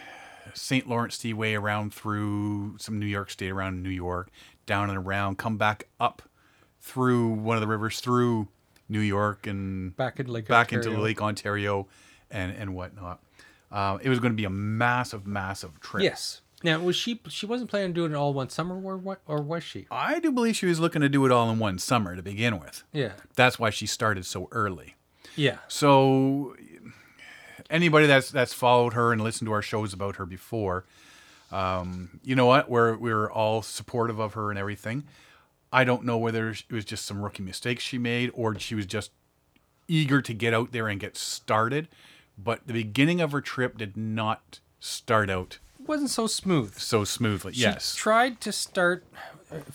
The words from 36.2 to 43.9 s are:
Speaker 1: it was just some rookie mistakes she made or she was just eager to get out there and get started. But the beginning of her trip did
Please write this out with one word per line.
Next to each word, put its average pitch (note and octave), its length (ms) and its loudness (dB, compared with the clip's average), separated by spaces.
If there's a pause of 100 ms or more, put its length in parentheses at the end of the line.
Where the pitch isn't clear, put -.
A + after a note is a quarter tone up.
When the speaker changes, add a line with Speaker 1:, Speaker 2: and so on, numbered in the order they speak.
Speaker 1:
it - 220 -10
was A2 140 -4
just - 200 -8
some G2+ 160 -6
rookie G2+ 220 -8
mistakes A#2 400 -6
she - 140 -6
made A#2+ 360 0
or A2 260 -2
she - 160 -6
was G#2 100 -2
just G2+ 260 -6 (760)
eager C#3+ 340 4
to A#2+ 120 -6
get A2+ 200 2
out A#2 180 0
there A2+ 160 -2
and G2 120 -2
get G2 180 -10
started. A#2 720 0 (500)
But A2 300 -4
the A#2 60 -6
beginning A#2 480 2
of D3+ 100 0
her C#3+ 100 -4
trip B2 360 -4
did G2+ 200 -10